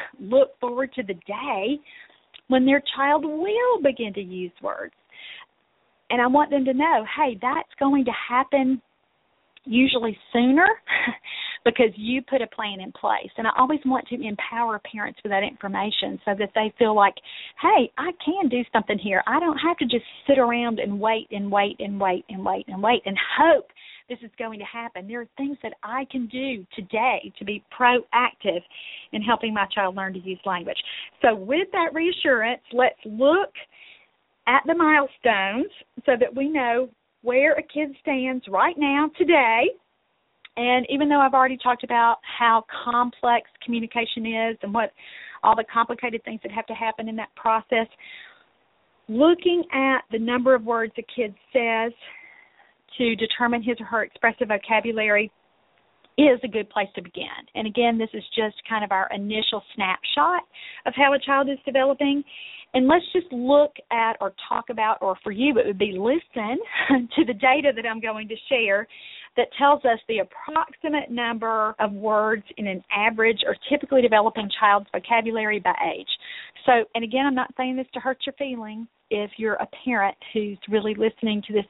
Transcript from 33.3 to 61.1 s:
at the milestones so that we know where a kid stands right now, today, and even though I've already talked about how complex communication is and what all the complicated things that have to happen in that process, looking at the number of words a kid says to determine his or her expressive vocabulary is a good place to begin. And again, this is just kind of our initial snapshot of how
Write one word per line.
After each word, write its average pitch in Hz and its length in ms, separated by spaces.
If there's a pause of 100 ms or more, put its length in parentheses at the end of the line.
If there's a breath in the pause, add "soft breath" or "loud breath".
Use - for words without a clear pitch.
at 254 200
the 320 80
milestones 277 960 (360)
so 247 100
that 240 180
we 269 140
know 254 400 (340)
where 262 300
a 320 100
kid 285 380
stands 262 480
right 220 300
now, 285 300 (100)
today, 277 500 (880)
and 247 340
even 285 180
though 294 120
I've 269 140
already 262 220
talked 247 280
about 233 320 (220)
how 226 260 (200)
complex 240 640 (160)
communication 233 640 (240)
is 220 120
and 202 120
what 226 160 (520 loud breath)
all 214 140
the 220 160
complicated 233 520
things 226 180
that 208 100
have 220 140
to 220 80
happen 220 340
in 220 80
that - 180
process, 226 520 (1200 loud breath)
looking 339 640
at 269 280 (100)
the 226 80
number 247 360
of 233 100
words 226 340
a 233 40
kid 214 320 (180)
says 233 400 (1040 loud breath)
to 233 180
determine 233 460
his 233 180
or 214 60
her 220 160
expressive - 460
vocabulary 214 840 (880)
is 269 260
a 254 40
good 208 200
place 202 260
to 196 80
begin. - 220 (300)
And 220 120
again, 233 300
this 220 160
is 214 100 (140)
just 220 200 (120)
kind 220 160
of 202 80
our 190 220
initial 214 480 (120)
snapshot 294 680 (420 loud breath)
of 247 100
how 277 200